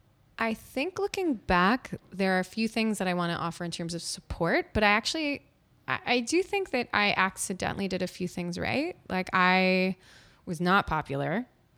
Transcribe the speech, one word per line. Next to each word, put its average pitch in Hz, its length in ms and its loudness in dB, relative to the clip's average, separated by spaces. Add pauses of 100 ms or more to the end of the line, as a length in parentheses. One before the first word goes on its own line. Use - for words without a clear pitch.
(380)
I 226 140 -2
think 269 460 -6
looking 381 360 0
back, 190 640 2 (140)
there 190 240 2
are 185 40 2
a 180 40 -4
few 226 240 -2
things 220 300 0
that 185 100 0
I 180 60 2
wanna 170 200 0
offer 170 300 -6
in 170 60 -4
terms 170 240 -6
of 165 80 -6
support, - 720 -2
but 214 100 2
I 208 40 6
actually, 285 540 0 (460)
I, 131 180 0
I 247 140 2
do 311 220 2
think 392 280 -4
that 247 220 -2
I 202 240 2
accidentally - 720 -2
did 185 140 -2
a 180 60 -2
few 180 200 -6
things 175 300 -6
right. 269 380 -2 (120)
Like, 185 240 -2
I 185 640 4 (480)
was 165 160 -8
not 185 260 4
popular. 151 600 -2 (320)